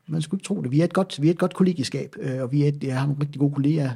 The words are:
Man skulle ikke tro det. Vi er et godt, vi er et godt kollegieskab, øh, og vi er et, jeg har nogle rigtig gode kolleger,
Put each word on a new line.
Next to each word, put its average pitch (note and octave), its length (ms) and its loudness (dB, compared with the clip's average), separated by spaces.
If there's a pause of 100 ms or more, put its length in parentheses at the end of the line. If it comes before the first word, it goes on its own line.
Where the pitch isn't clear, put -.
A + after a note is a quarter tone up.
Man D#3+ 140 -2
skulle F#3+ 160 -4
ikke - 80 -10
tro F#3 160 -4
det. B2 80 -4
Vi C#3+ 100 4
er E3+ 40 6
et E3+ 80 0
godt, F#3+ 300 -2
vi D3+ 40 4
er E3 40 6
et E3+ 80 2
godt F3+ 160 0
kollegieskab, E3+ 640 0
øh, C3 240 -4
og B2 100 -4
vi C#3+ 100 4
er D3 60 4
et, C#3+ 160 -2
jeg C3 160 -2
har C#3 60 0
nogle C#3+ 160 0
rigtig C#3+ 180 -4
gode C#3+ 140 2
kolleger, C#3+ 420 2